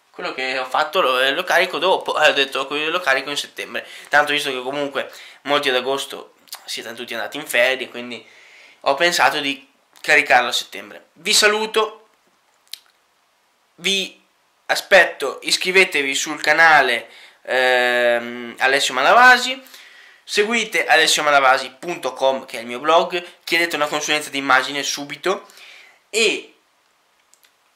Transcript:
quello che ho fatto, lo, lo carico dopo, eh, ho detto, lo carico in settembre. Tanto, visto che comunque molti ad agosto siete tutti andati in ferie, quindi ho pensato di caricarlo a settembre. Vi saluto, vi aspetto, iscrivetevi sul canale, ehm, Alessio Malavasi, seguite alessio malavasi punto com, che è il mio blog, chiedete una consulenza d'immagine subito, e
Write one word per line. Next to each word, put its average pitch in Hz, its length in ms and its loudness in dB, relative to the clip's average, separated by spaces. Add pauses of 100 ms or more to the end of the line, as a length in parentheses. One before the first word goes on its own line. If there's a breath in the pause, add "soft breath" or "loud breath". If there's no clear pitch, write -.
quello 175 240 -12
che 131 240 -6
ho 127 80 -4
fatto, 151 340 -2
lo, 131 300 2
lo 156 140 -4
carico 175 340 0
dopo, 175 420 -2
eh, 151 100 6
ho 135 40 2
detto, 135 340 -2
lo 156 320 -4
carico 135 300 -2
in 143 80 -6
settembre. - 480 -10 (240 loud breath)
Tanto, 147 220 2
visto 143 180 -2
che 127 120 -6
comunque 135 500 -6 (320 loud breath)
molti 139 260 0
ad 127 60 0
agosto 131 580 -6 (320)
siete - 280 -12
tutti 120 200 -12
andati 110 240 -8
in 156 80 -12
ferie, 123 420 0
quindi 120 400 -14 (540 loud breath)
ho 139 140 0
pensato 151 440 2
di 139 320 -8 (300)
caricarlo 139 480 2
a 123 40 -6
settembre. - 600 -10
Vi 185 200 -4
saluto, 214 760 0 (1700)
vi 190 440 -4 (460)
aspetto, 170 800 2
iscrivetevi 165 720 0
sul 151 260 -6
canale, 151 680 4 (340 loud breath)
ehm, 120 1120 0
Alessio 135 380 0
Malavasi, 240 840 4 (520 loud breath)
seguite 214 560 -2
alessio 156 380 2
malavasi 135 560 2
punto 165 340 -8
com, 135 320 -2
che - 120 -14
è - 20 -8
il 117 80 -12
mio 123 100 -10
blog, 175 480 0 (180 loud breath)
chiedete 170 320 -2
una 147 120 0
consulenza 147 420 -4
d'immagine 135 540 0
subito, 147 640 -6 (640 loud breath)
e 202 420 -2 (1200)